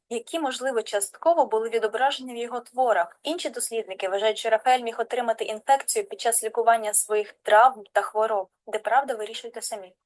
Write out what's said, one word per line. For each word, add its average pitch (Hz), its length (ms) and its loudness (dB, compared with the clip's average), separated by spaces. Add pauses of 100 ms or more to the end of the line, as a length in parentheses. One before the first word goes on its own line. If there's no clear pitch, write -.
які, 240 300 -6
можливо, 254 420 -2
частково 311 640 2
були 220 240 -2
відображені 240 640 -2
в 233 40 -10
його 240 220 -6
творах. 233 640 0
Інші 320 260 -6
дослідники 202 600 -6
вважають, 214 280 0
що 226 120 -4
Рафаель 254 300 4
міг 233 200 -6
отримати 233 460 -2
інфекцію 220 600 0
під - 160 -12
час 226 220 2
лікування 226 500 2
своїх 214 380 0
травм 214 520 6 (100)
та 202 80 2
хвороб. 214 460 0 (200)
Де 214 120 -4
правда, 254 360 0
вирішуйте 226 460 -10
самі. 190 340 -12 (100)